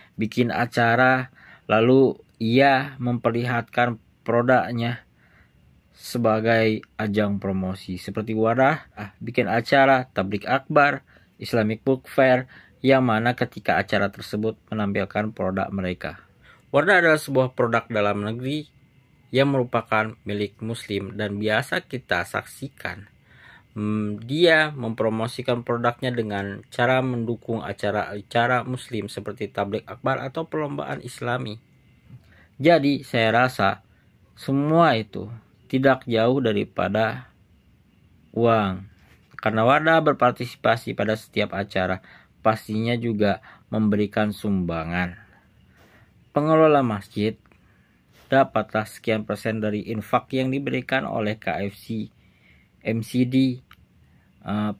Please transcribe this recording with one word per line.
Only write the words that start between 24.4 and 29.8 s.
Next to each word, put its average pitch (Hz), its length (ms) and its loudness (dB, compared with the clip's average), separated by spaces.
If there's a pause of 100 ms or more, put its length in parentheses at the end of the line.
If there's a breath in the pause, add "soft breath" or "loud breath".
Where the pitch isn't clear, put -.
mempromosikan 117 960 -4
produknya 120 480 -2
dengan 101 560 -6
cara 127 320 2
mendukung 117 560 -4
acara-acara 104 1040 -2
muslim 120 480 -8
seperti 104 400 -10
tablik 101 400 -4